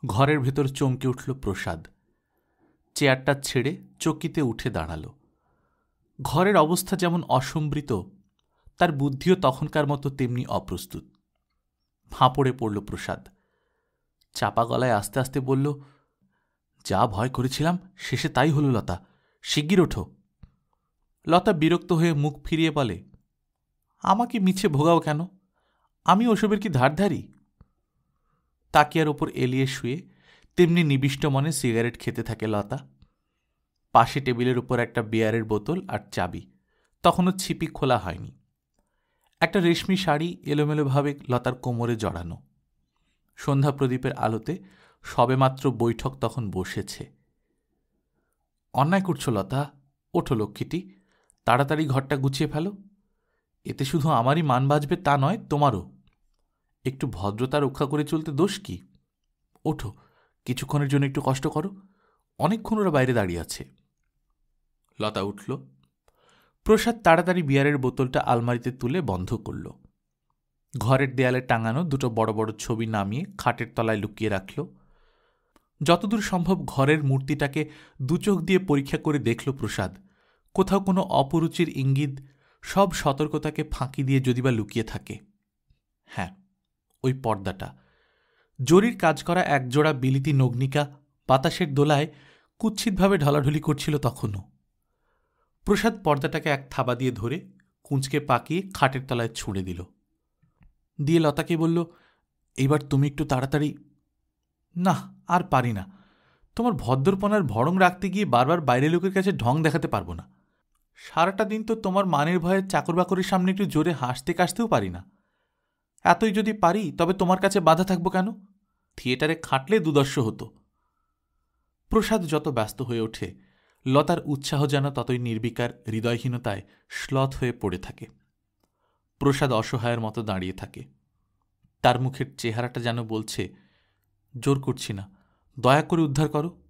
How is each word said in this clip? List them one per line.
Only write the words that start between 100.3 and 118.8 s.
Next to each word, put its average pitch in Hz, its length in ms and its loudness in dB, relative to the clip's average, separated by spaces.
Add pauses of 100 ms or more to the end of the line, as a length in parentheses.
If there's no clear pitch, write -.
দিয়ে 165 140 6
লতাকে 156 380 2
বলল, 165 280 2 (720)
"এইবার 139 220 4
তুমি 139 280 2
একটু 139 180 -4
তাড়াতাড়ি।" 139 520 -2 (1000)
"না, 175 500 -2
আর 175 160 0
পারি 120 300 0
না। - 240 -10 (580)
তোমার 233 180 0
ভদ্রপনার 190 680 2
ভড়ং 135 360 0
রাখতে 185 300 4
গিয়ে 196 160 0
বারবার 135 360 2
বাইরে 131 280 2
লোকের 175 240 0
কাছে 190 180 2
ঢং 135 320 0
দেখাতে 160 240 0
পারবো 87 260 -4
না। - 180 -12 (640)
সারাটা 190 500 -2
দিন 214 180 -6
তো 226 120 -2
তোমার 202 300 0
মানের 165 340 2
ভয়ে 190 300 0
চাকর 165 260 0
বাকরের 180 280 0
সামনে 185 280 0
একটু 190 140 0
জোরে 156 260 0
হাসতে 127 420 -4
কাশতেও 180 340 0
পারি 110 220 0
না। 87 220 -12 (920)
এতই 175 280 4
যদি 214 220 0
পারি, 185 380 0
তবে 165 220 0
তোমার 185 260 2
কাছে 196 200 2
বাধা 165 240 4
থাকবো 185 260 0
কেন? 185 180 0 (680)